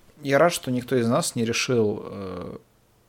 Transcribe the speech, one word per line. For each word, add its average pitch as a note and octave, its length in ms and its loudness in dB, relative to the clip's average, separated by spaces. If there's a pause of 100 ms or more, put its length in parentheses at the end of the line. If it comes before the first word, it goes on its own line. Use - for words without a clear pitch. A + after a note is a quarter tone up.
(220)
Я C#3 180 2
рад, E3+ 140 6
что - 180 -6
никто B2 240 -2
из A#2 120 2
нас D3 280 0
не A#2+ 80 0
решил, A2+ 600 0
э, F#2 520 -10 (520)